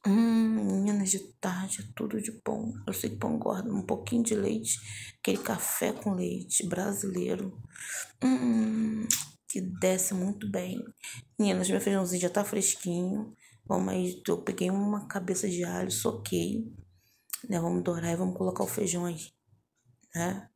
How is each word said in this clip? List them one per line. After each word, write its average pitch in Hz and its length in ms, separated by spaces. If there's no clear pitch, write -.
Hum, 220 560
meninas, 196 460
de 190 80
tarde 185 400
é - 140
tudo 220 260
de - 100
bom. - 260
Eu 190 80
sei - 160
que - 60
pão - 180
engorda, 196 400
um - 80
pouquinho - 400
de 220 140
leite, 220 420
aquele - 220
café - 540
com 202 200
leite 180 540
brasileiro. 190 920
Hum, 226 840
que 196 100
desce 185 540
muito 196 340
bem. 185 300
Meninas, 185 280
meu 190 140
feijãozinho 180 400
já 180 80
tá 202 140
fresquinho. 196 920
Vamos 185 260
aí, 180 360
eu 175 160
peguei 185 260
uma 202 380
cabeça 185 420
de 175 140
alho, 92 260
soquei, 92 800
né? 180 100
Vamos 170 240
dourar 170 300
e - 20
vamos 185 220
colocar 185 260
o 185 40
feijão 175 380
aí, 170 260
né? 180 420